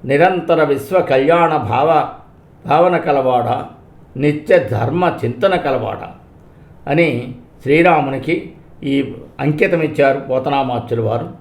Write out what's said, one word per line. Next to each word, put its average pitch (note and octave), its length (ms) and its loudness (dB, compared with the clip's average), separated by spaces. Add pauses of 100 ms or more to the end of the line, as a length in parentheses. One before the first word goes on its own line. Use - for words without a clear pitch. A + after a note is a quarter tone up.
నిరంతర D#3+ 600 2
విశ్వ C#3+ 360 0
కళ్యాణ D#3 560 2
భావ, C3+ 520 0 (580)
భావన E3+ 300 2
కలవాడా, B2+ 720 0 (480)
నిత్య D3+ 420 2
ధర్మ D3 540 0 (120)
చింతన F3+ 320 0
కలవాడా A#2+ 520 -4 (760)
అని D3 480 -2 (280)
శ్రీరామునికి D3 880 2 (320)
ఈ C#3 300 -2 (260)
అంకితం D#3 420 0
ఇచ్చారు C#3 380 2
పోతనామాచ్యుల B2+ 800 -2
వారు. A2+ 280 -4 (120)